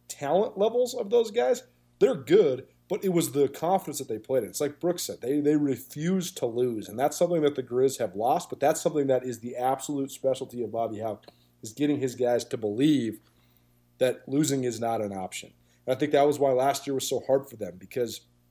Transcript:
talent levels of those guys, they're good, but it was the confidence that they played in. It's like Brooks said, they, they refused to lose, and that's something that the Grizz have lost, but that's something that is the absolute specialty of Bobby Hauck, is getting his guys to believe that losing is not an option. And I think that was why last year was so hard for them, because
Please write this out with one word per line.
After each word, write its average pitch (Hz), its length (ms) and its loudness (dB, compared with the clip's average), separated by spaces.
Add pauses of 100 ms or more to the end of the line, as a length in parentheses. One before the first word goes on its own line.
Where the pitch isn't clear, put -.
talent 170 500 -2
levels 240 380 0
of 202 160 -6
those 226 220 2
guys, 247 320 0 (340)
they're 240 160 6
good, 143 540 2 (200)
but 202 160 -4
it 196 40 -2
was 170 240 2
the 139 160 4
confidence 165 500 -2
that 131 80 -8
they 110 140 -6
played 127 240 0
in. 98 40 -8
It's 95 120 -6
like 147 180 -4
Brooks 175 240 0
said, - 180 -8
they, 143 200 0
they 151 160 4
refused 147 800 -2
to 135 100 -2
lose, 120 420 -2
and 104 80 -12
that's 139 200 0
something 170 260 2
that 147 140 2
the 135 80 -4
Grizz 127 340 2
have 101 160 -4
lost, 131 340 0
but - 120 -10
that's 151 200 2
something 151 280 0
that 127 160 2
is 120 160 -8
the 120 160 -10
absolute 135 560 -2
specialty 127 500 -4
of 107 80 -6
Bobby 110 280 -4
Hauck, 107 280 -8 (360)
is 107 100 -12
getting 147 260 0
his 123 160 -2
guys 120 300 2
to - 120 -8
believe 113 600 2 (800)
that 127 300 0
losing 139 340 2
is 120 160 -2
not 113 220 -2
an 104 120 -4
option. 92 400 -10 (320)
And 127 120 0
I - 20 -6
think 147 140 -2
that 143 160 6
was 147 100 2
why 135 140 4
last 131 340 2
year 139 80 -2
was 131 140 -4
so 123 180 -2
hard - 240 2
for 117 60 -18
them, 95 200 -10
because 101 440 -6 (300)